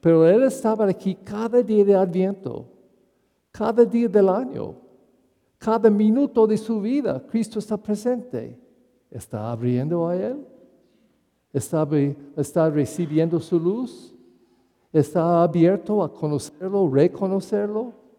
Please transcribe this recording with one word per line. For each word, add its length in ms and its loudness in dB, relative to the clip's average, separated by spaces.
pero 260 6
él 160 6
estaba 440 0
aquí 260 -4
cada 380 -2
día 240 4
de 100 6
Adviento, 680 -2
cada 340 2
día 220 0
del 200 4
año, 480 -4
cada 320 2
minuto 560 2
de 100 0
su 240 -4
vida, 460 -4
Cristo 320 -4
está 180 -6
presente. 800 -6
¿Está 400 -10
abriendo 560 -2
a 80 -4
él? 300 -8
¿Está, 340 -2
está 340 0
recibiendo 680 -2
su 200 -2
luz? 540 -6
¿Está 520 2
abierto 600 2
a 80 -6
conocerlo, 760 -4
reconocerlo? 1040 0